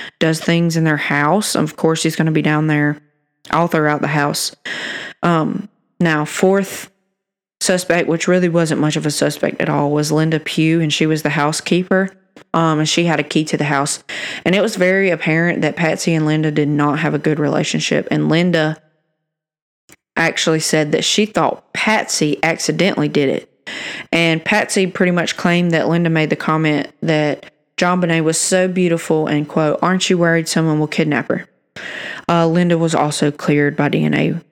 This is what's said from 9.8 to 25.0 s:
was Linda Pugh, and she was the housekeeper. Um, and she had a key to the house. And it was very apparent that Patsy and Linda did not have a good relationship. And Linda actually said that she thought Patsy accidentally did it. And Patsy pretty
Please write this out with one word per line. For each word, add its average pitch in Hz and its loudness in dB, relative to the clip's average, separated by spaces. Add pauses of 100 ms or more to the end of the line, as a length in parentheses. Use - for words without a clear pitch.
was 151 0
Linda 160 2
Pugh, 160 0
and 156 0
she - 0
was 156 0
the 147 0
housekeeper. 175 0 (440)
Um, 160 2
and 156 0
she 170 0
had 160 2
a 151 -2
key 156 0
to 156 -4
the 147 -2
house. 147 -2 (400)
And 180 2
it 202 2
was 220 0
very 185 2
apparent 165 0
that 151 -2
Patsy 170 0
and 156 2
Linda 156 0
did 147 0
not 147 0
have 156 0
a 151 -2
good 151 0
relationship. 151 -2
And 151 0
Linda 160 0 (1400)
actually 160 0
said 156 0
that 156 2
she - 2
thought - -2
Patsy - -2
accidentally 156 0
did 147 0
it. - -8 (420)
And 165 2
Patsy 202 0
pretty 180 0